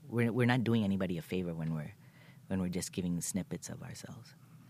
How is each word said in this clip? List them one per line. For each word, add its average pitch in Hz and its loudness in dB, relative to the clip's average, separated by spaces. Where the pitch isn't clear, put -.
we're, 117 2
we're 120 4
not 123 4
doing 113 4
anybody 95 2
a 78 -4
favor 90 -2
when 80 -2
we're, 76 -4
when 95 0
we're 90 0
just 90 -4
giving 87 0
snippets - -6
of - -10
ourselves. - -14